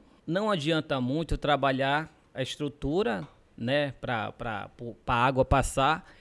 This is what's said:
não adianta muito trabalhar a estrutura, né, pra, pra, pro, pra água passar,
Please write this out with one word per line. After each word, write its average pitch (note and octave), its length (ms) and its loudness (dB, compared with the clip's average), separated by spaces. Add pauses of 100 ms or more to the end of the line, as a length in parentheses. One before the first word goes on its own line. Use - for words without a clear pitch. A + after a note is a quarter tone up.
(260)
não G3+ 240 0
adianta D#3 520 0
muito C#3+ 360 0
trabalhar C#3 720 0 (240)
a C3 80 -6
estrutura, D3+ 880 -4 (300)
né, C3+ 420 0
pra, A2 320 -4
pra, G#2 380 -8
pro, A#2 240 -12 (120)
pra B2+ 100 0
água C3 280 4
passar, C#3 680 2 (120)